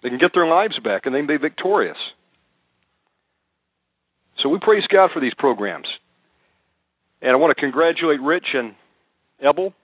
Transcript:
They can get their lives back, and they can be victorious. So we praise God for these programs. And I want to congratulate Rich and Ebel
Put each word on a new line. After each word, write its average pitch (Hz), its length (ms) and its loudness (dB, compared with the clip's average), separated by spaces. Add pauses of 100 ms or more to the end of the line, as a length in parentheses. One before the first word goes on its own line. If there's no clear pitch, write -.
They 123 60 -6
can 123 100 -6
get 170 160 2
their 175 120 2
lives 180 360 2
back, 101 220 -2
and 131 100 -2
they 139 60 0
can 147 60 -4
be 151 100 0
victorious. 151 640 -2 (2500)
So 139 60 -2
we 175 100 0
praise 214 320 2
God 190 220 6
for 165 80 -4
these 127 180 -2
programs. 101 480 -2 (1300)
And 127 100 -2
I 127 60 4
want 151 200 2
to - 40 -10
congratulate 156 600 0
Rich 160 340 -2
and 117 200 -6 (680)
Ebel 160 320 0 (120)